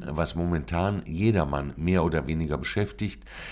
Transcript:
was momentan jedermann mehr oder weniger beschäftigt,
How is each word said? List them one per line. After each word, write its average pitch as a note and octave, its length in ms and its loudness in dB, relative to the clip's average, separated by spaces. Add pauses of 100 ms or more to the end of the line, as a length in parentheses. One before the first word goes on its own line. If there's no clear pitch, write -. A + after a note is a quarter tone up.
was D#2+ 300 -2
momentan F2 720 0
jedermann D#2 680 2
mehr F2 300 4
oder D#2 220 2
weniger D#2 300 0
beschäftigt, - 680 -4 (260)